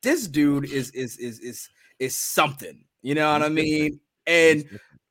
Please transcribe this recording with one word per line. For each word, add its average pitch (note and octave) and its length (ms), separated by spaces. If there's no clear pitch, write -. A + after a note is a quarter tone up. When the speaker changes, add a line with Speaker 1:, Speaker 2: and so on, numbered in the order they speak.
Speaker 1:
this C#4 240
dude C#3+ 380
is, C3+ 260
is, B2+ 280
is, A#2 220
is, A#2+ 280
is C3 180
something. C#3 680
You C#3 120
know D3+ 180
what D3 100
Speaker 2:
He's D3+ 40
Speaker 1:
I D#3 80
Speaker 2:
different. D#3 160
Speaker 1:
mean? D3+ 300
And E3 300
Speaker 2:
He's D3+ 80
different. G#2 180